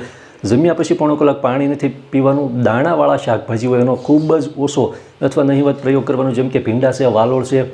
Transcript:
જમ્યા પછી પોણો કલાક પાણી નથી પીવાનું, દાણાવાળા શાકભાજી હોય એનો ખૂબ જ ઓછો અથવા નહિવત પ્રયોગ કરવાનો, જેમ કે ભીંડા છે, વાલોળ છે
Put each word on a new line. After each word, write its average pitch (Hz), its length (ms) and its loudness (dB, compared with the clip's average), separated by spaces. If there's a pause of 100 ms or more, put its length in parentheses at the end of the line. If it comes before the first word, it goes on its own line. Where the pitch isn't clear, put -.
(440)
જમ્યા 147 300 2
પછી 160 200 -2
પોણો 151 220 0
કલાક 143 260 0
પાણી 135 260 0
નથી 143 200 -2 (240)
પીવાનું, 135 520 0
દાણાવાળા 143 540 2
શાકભાજી 117 500 -2
હોય 123 140 2
એનો 123 140 2
ખૂબ 156 420 2
જ 143 200 -4
ઓછો 135 380 0 (260)
અથવા 139 220 0
નહિવત 139 380 2
પ્રયોગ 135 220 0
કરવાનો, 131 280 -2
જેમ 127 180 -2
કે 131 100 0
ભીંડા 123 320 0
છે, 131 140 0
વાલોળ 120 380 2
છે 131 200 0 (100)